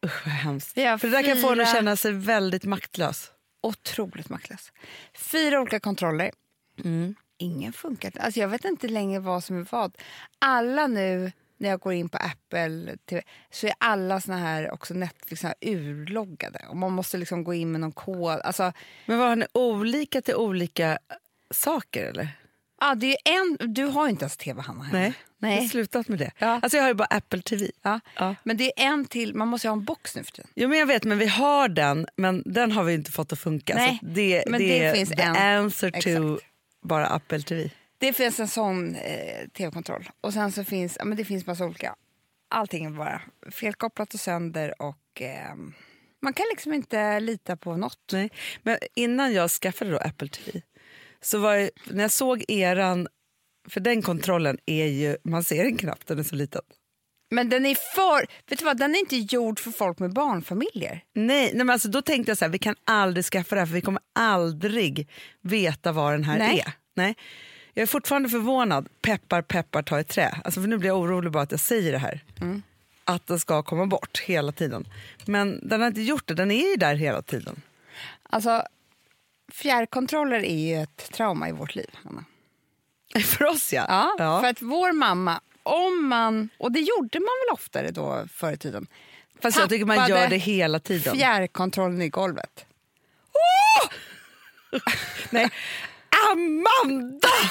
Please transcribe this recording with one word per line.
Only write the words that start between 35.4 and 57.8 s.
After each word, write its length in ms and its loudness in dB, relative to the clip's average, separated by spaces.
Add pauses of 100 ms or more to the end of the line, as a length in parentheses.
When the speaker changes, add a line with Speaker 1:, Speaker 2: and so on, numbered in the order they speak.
Speaker 1:
to 60 -8
Speaker 2:
Exakt. 540 0 (320)
Speaker 1:
bara 240 0
Apple 360 -2
T 120 -6
V. 160 -4 (280)
Speaker 2:
Det 140 2
finns 280 0
en 80 -2
sån, 460 -2
eh, 580 -8
T 140 -8
V-kontroll. 440 -8 (100)
Och 120 -4
sen 200 0
så 120 -6
finns, 340 -4
ja, 60 -6
men 120 -4
det 80 -4
finns 220 -6
massa 180 -4
olika. 300 -8 (560)
Allting 340 -4
är 60 -8
bara 320 -8 (300)
felkopplat 600 -6
och 60 -8
sönder 600 -6
och, 380 -14
ehm, 520 -12 (500)
man 100 2
kan 180 0
liksom 220 -6
inte 480 0
lita 360 -6
på 200 -8
något. 220 -6 (140)
Speaker 1:
Nej, 180 -2 (320)
men 160 0 (160)
innan 380 0
jag 180 2
skaffade 400 -4
då 80 0
Apple 300 -6
T 120 -14 (140)
V, 60 -6 (600)
så 180 -2
var 160 4
jag, 160 2 (140)
när 200 -2
jag 60 2
såg 380 2
eran, 600 2 (600)
för 120 -6
den 220 2
kontrollen 640 0
är 200 0
ju, 380 0
man 200 0
ser 200 2
den 120 0
knappt, 300 -6
den 120 -4
är 40 -4
så 120 -6
liten. 280 -4 (680)
Speaker 2:
Men 180 0
den 180 2
är 100 2 (180)